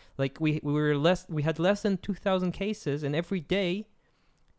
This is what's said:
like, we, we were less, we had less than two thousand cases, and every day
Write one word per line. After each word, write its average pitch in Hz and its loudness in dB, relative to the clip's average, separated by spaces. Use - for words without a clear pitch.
like, 139 -2
we, 151 2
we 143 -2
were 151 2
less, 170 4
we 151 -2
had 160 -2
less 190 2
than 196 2
two - -6
thousand 185 0
cases, 156 -4
and 143 -2
every 175 -2
day 185 -2